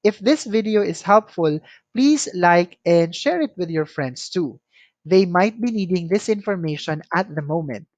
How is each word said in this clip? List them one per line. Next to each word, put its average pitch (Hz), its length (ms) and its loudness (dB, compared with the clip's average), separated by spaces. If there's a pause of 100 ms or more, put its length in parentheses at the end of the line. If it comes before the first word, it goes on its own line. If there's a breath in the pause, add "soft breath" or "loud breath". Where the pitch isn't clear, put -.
If 208 160 0
this 269 240 0
video 214 380 0
is 170 200 -4
helpful, 180 560 2 (380 soft breath)
please 277 360 2
like 175 540 2
and 170 260 4
share 330 280 -2
it 294 160 -4
with 170 140 -6
your 156 160 -2
friends 131 440 -8
too. 147 300 -6 (440 soft breath)
They 185 220 4
might 202 340 2
be 233 120 -2
needing 180 360 -2
this 202 200 -2
information 165 760 -4 (100)
at 190 220 -2
the 151 80 -6
moment. 147 560 -6